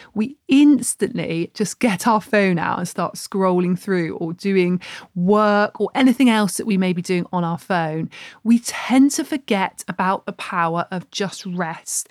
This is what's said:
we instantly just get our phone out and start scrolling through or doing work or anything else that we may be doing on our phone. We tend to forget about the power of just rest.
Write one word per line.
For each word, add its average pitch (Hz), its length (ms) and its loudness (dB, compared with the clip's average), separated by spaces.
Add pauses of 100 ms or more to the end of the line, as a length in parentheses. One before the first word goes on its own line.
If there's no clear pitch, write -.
(140)
we 226 240 -4 (100)
instantly 233 1080 2
just - 260 -6
get 208 280 0
our 220 140 4
phone 190 360 2
out 175 220 -2
and 175 80 -6
start - 280 -6
scrolling 180 600 0
through 175 380 -4
or 165 180 -6
doing 180 460 0 (340)
work 208 680 2
or 196 120 -2
anything 262 360 4
else 214 280 2
that - 80 -6
we 202 120 0
may 185 160 2
be 175 80 -4
doing 175 320 -2
on 180 100 0
our 170 140 -4
phone. 160 520 -2 (340)
We 233 160 4
tend 269 520 2
to 311 140 -4
forget - 640 -4
about 190 360 0
the 196 80 -8
power 170 560 -2
of 180 220 -8
just - 340 -6
rest. 175 640 -6